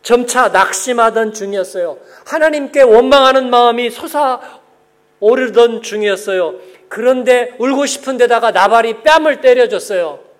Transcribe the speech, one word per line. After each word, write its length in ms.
점차 440
낙심하던 800
중이었어요. 680
하나님께 560
원망하는 680
마음이 400
솟아오르던 1900
중이었어요. 720
그런데 720
울고 280
싶은 300
데다가 360
나발이 500
뺨을 380
때려줬어요. 800